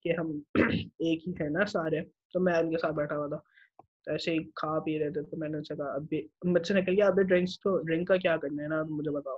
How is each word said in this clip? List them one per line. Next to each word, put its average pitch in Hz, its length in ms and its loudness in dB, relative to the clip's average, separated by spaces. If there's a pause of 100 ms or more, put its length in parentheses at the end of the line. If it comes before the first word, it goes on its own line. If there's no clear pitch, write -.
کے 170 120 -2
ہم 165 260 -4 (140)
<clears throat> - 360 2 (100)
ایک 160 280 -2
ہی 180 60 -6
ہیں 151 160 -4
نا 170 160 2
سارے، 160 380 -2
تو - 360 -8
میں 180 140 4
ان 165 180 2
کے 160 60 0
ساتھ 165 160 0
بیٹھا 147 240 -2
ہوا 147 100 -4
تھا، 151 100 -6 (680)
تو 151 60 -6
ایسے 156 200 -2
ہی 160 120 0
کھا 156 360 -4
پی 156 200 -2
رہے 151 100 0
تھے، 147 120 -4
تو - 160 -8
میں 156 120 -4
نے 156 80 -4
ان 151 60 -6
سے 151 120 -8
کہا، 143 180 -6
"ابھی"، 151 340 -4 (160)
مجھ 175 240 4
سے 208 60 0
نکل 190 180 4
گیا، 202 160 6
"ابھی 190 160 6
ڈرنکس 185 360 2
تو، 190 180 2
ڈرنک 165 300 0
کا 190 100 6
کیا 175 200 2
کرنا 147 260 -4
ہے 147 40 -6
نا، 156 160 0
مجھے 151 280 -4
بتاؤ۔" 139 260 -6